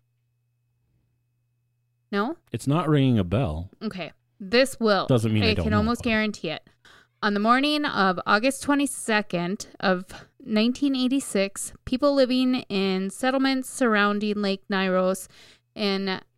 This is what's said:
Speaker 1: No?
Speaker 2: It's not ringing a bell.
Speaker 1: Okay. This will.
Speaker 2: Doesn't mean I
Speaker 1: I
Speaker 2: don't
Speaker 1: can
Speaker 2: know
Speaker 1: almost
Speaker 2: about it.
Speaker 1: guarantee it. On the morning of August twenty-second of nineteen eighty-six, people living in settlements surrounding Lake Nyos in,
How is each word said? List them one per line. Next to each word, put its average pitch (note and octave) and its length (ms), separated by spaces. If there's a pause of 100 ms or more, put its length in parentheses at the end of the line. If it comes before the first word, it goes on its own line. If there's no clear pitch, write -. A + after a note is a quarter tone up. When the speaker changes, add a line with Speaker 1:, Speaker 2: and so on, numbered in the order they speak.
(2000)
Speaker 1:
No? G#3+ 260 (140)
Speaker 2:
It's - 160
not D3+ 200
ringing C3+ 320
a F#2+ 40
bell. F2 460 (120)
Speaker 1:
Okay. F#3 300 (280)
This A#3+ 400
will. G3+ 280
Speaker 2:
Doesn't A2+ 260
mean G#2+ 100
I A3 80
Speaker 1:
I - 20
Speaker 2:
don't F#2 120
Speaker 1:
can A3 60
Speaker 2:
know G#3+ 60
Speaker 1:
almost A3+ 240
Speaker 2:
about B3 80
it. - 20
Speaker 1:
guarantee G#3+ 380
it. - 200 (540)
On G3+ 100
the G3+ 60
morning C#4 460
of F#3+ 420
August G#3+ 360
twenty-second G#3+ 1040 (120)
of F#3 260 (380)
nineteen B3 520
eighty-six, B3+ 760 (120)
people C#4+ 280
living B3+ 420 (140)
in F#3+ 400
settlements C4 600
surrounding G#3 720
Lake G3 200 (100)
Nyos F#3+ 560 (460)
in, G3 460 (180)